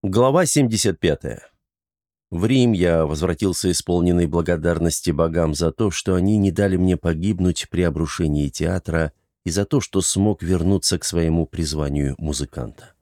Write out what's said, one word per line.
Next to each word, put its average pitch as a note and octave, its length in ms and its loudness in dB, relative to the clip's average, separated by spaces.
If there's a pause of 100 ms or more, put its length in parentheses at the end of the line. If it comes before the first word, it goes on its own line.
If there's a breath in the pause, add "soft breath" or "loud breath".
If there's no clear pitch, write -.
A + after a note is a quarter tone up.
Глава C3 440 2
семьдесят A2 520 2
пятая. C#2+ 440 -2 (880)
В F2 160 -2
Рим B2 240 4
я E2+ 340 2
возвратился, F2 640 -2
исполненный F2 560 2
благодарности E2 880 0
богам D#2+ 420 0
за D#2+ 180 0
то, G#2 200 -2
что - 240 -2
они G2 220 2
не G2 120 2
дали F#2+ 260 0
мне F#2 220 2
погибнуть F2+ 720 -2
при F2 140 -2
обрушении D2+ 640 -2
театра, E2 640 -4 (320)
и F2 60 -4
за G2 120 0
то, C3+ 160 0
что F#2+ 220 -2
смог G2+ 400 0
вернуться F2+ 560 0
к - 60 -8
своему E2 420 0
призванию D2 720 -4
музыканта. C#2+ 840 -8